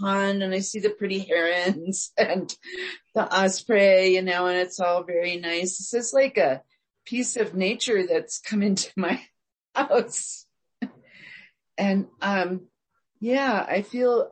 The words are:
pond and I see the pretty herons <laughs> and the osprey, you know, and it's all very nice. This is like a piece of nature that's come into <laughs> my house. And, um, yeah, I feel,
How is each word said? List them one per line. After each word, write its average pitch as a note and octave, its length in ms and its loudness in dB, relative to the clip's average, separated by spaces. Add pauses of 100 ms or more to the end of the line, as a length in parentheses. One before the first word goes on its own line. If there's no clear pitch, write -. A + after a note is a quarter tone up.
pond G3 420 0
and F#3+ 100 -2
I F#3+ 60 -2
see G3+ 220 -6
the G#3 100 0
pretty G3 300 -4
herons F3 960 0
<laughs> - 40 -2
and G3 340 0 (640)
the A3 80 0 (100)
osprey, F#3+ 840 4
you F#3 60 0
know, F3+ 260 0
and F3+ 100 0
it's F3+ 220 -4
all F3 240 2
very F3 320 0
nice. F3 420 -4
This - 160 -10
is A#3+ 180 -2
like C4+ 240 4
a C#3+ 260 2 (420)
piece B3 320 -4
of G#3+ 180 -2
nature F#3+ 540 0
that's D#3+ 320 -2
come G3+ 240 0
into G3 280 0
<laughs> - 40 -8
my F#3+ 260 -2 (540)
house. - 680 0 (1300)
And, G3 300 0 (120)
um, F#3 420 -2 (580)
yeah, B3 480 0
I G3 140 0
feel, B3 500 0